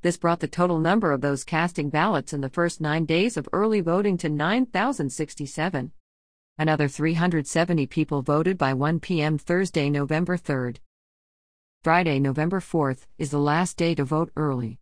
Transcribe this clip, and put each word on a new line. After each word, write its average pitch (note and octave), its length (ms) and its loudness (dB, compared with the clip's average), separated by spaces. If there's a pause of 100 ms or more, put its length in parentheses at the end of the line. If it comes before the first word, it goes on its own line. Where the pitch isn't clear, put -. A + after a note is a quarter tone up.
This F3 160 0
brought E3+ 240 0
the D3+ 80 -4
total F3 300 0
number F3 340 2
of C3 80 0
those C#3 240 -2
casting D#3+ 440 -2
ballots E3 440 0
in C#3+ 80 -4
the C3+ 80 -4
first E3+ 320 -2
nine D#3 240 0
days F3+ 320 0
of D3 160 -6
early G#3+ 260 2
voting F3+ 380 0
to F3 100 -4
nine E3 380 0
thousand G3 460 -2
sixty-seven. D3+ 800 -4 (640)
Another D3+ 320 2
three D#3 240 0
hundred E3 340 2
seventy E3 400 0
people D3 340 -2
voted D#3+ 360 0
by - 160 2
one D3+ 260 0
P E3+ 220 -2
M D3+ 160 0
Thursday, F3 520 0
November D3+ 460 0
third. B2+ 460 -4 (1040)
Friday, E3 340 4
November D3+ 400 0
fourth, C#3+ 480 -2 (100)
is D3 140 -4
the D3 80 0
last D3+ 380 0
day E3+ 180 0
to C#3+ 80 0
vote D#3 320 -2
early. B2+ 460 -4